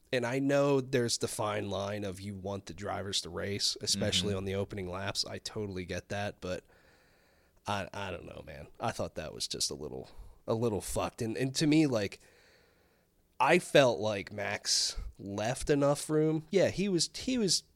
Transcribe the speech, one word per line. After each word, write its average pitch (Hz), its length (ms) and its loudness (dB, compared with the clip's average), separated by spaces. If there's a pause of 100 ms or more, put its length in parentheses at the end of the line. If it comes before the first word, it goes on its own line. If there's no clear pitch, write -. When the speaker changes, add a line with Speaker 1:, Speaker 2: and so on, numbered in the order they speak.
(120)
Speaker 1:
and 123 120 2
I 127 140 0
know 139 420 4
there's 123 380 2
the 113 100 -2
fine 104 400 -2
line 101 360 -2
of 95 160 -6
you 101 140 -8
want 98 320 -6
the 85 60 -8
drivers 95 500 -4
to 82 60 -10
race, 95 540 -2
especially 101 480 0
Speaker 2:
Mm-hmm. 95 80 0
Speaker 1:
on 95 80 -4
the 95 80 -2
opening 98 360 -4
laps. 98 380 -4
I 113 100 -10
totally 98 460 -6
get 90 240 -6
that, 101 320 -4
but 92 220 -6 (1040)
I, 101 260 -2
I 101 180 -6
don't 85 140 -8
know, - 220 -12
man. 71 220 -14 (120)
I 113 120 -2
thought - 240 -6
that 80 180 -8
was - 140 -6
just - 220 -2
a 73 40 -8
little, 67 340 -10 (380)
a 117 80 0
little 113 260 0
fucked. - 420 -4
And, 113 140 -4
and 131 200 0
to 160 100 4
me, 151 220 8
like, 107 320 -2 (1200)
I 151 200 6
felt 131 420 6
like 104 320 -2
Max - 640 0 (220)
left 104 500 -2
enough 143 400 4
room. 156 420 2
Yeah, 165 180 6
he 170 200 0
was, 170 260 2
he 262 220 -2
was 202 280 2 (120)